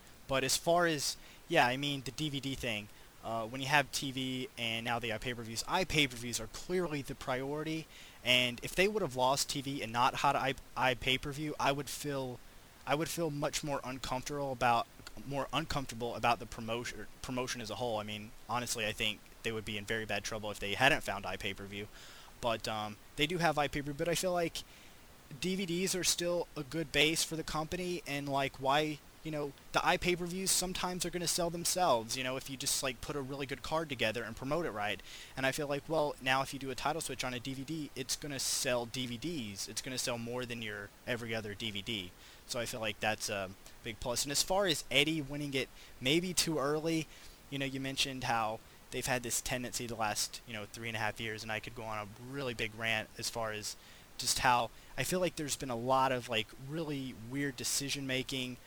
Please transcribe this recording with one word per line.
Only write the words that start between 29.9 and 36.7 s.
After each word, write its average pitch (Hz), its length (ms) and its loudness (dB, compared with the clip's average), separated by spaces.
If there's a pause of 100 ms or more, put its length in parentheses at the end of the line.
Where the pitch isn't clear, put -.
sometimes 180 540 0
are 175 60 -2
gonna 175 160 -2
sell 170 240 2
themselves, 156 680 4
you 131 80 0
know, 131 120 0
if 131 120 -6
you 139 80 -6
just, - 260 0
like, 131 200 -2
put 151 120 -4
a 147 60 -2
really 139 240 -4
good 131 180 -6
card 160 280 0
together 117 320 2
and 110 140 -4
promote 151 280 0
it 131 60 0
right. 104 320 0 (340)
And 135 80 -2
I 131 80 4
feel 147 140 -2
like, 143 200 -2
well, 151 360 2
now 131 180 6
if 135 140 -2
you 135 40 -6
do 135 120 -4